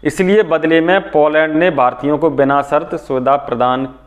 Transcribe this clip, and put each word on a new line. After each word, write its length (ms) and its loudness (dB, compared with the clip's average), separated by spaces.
इसलिए 420 0
बदले 360 2
में 220 2
पोलैंड 520 0
ने 160 2
भारतीयों 460 0
को 140 0
बिना 320 2
शर्त 340 -4
सुविधा 400 -2
प्रदान 480 -2